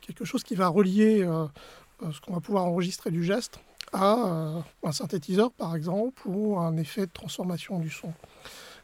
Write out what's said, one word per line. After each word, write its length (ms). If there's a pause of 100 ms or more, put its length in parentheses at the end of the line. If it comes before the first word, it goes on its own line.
quelque 240
chose 180
qui 120
va 120
relier, 560
euh, 220 (580)
euh, 80
ce 100
qu'on 120
va 80
pouvoir 240
enregistrer 460
du 120
geste 360 (340)
à, 220
euh, 440 (240)
un 80
synthétiseur, 600
par 240
exemple, 500
ou 320
un 200
effet 280
de 60
transformation 680
du 100
son. 240 (720)